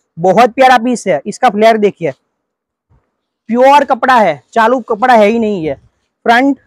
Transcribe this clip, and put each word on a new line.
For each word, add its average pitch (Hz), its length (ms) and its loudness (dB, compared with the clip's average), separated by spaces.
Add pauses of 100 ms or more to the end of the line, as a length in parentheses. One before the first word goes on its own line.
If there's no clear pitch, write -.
(180)
बहुत 190 320 0
प्यारा 254 280 2
piece 233 280 -6
है। 160 200 -2
इसका 226 240 -2
flare 220 260 2
देखिए, 190 340 -4 (1400)
प्योर 269 360 2
कपड़ा 262 360 0
है, 160 220 -2 (100)
चालू 233 280 0
कपड़ा 233 340 -2
है 214 120 4
ही 226 120 0
नहीं 208 280 -4
है। 143 80 -6 (520)
Front 254 400 0